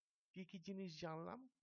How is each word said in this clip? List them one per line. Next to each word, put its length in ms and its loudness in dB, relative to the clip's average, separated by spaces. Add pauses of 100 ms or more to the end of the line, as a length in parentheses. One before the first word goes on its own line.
(340)
কি 120 -4
কি 140 -6
জিনিস 400 2
জানলাম? 500 0 (140)